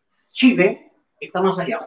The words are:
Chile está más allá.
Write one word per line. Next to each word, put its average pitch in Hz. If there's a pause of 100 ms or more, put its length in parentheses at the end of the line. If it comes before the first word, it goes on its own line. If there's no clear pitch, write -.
(320)
Chile - (260)
está -
más 190
allá. -